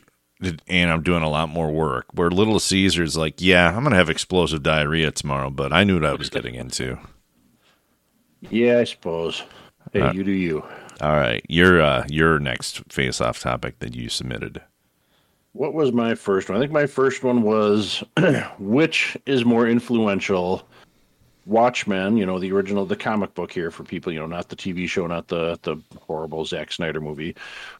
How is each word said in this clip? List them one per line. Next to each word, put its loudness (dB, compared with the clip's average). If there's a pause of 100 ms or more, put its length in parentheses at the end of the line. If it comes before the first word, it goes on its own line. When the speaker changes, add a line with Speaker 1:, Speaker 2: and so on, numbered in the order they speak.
(680)
Speaker 1:
and 4
I'm 2
doing 2
a 0
lot 0
more -2
work. -2
Where 2
Little 4
Caesars, 2
like, -4
"Yeah, 6
I'm -2
gonna 2
have 6
explosive 0
diarrhea 0
tomorrow, -4
but -4
I 6
knew 2
what 2
I 2
was -8
getting -8
into." -8 (1500)
Speaker 2:
Yeah, 4
I 4
suppose. -6 (500)
Hey, 2
Speaker 1:
Uh, 2
Speaker 2:
you -4
do -2
you. -2 (380)
Speaker 1:
all 2
right, 0
your, 6
uh, 2
your 2
next -6
face-off -4
topic -6
that -10
you -8
submitted. -8 (920)
Speaker 2:
What -6
was 2
my 2
first -2
one? -2
I 2
think -2
my 2
first 0
one 4
was, 2 (120)
<clears throat> 0
which 0 (100)
is 2
more 4
influential, 0 (800)
Watchmen, 2
you 2
know, -2
the -4
original, 0
the -4
comic -2
book -6
here -4
for -14
people, -8
you -6
know, -8
not -8
the -14
T -6
V -4
show, -2
not -6
the, -2
the -4 (240)
horrible -8
Zack -8
Snyder -6
movie, -8 (440)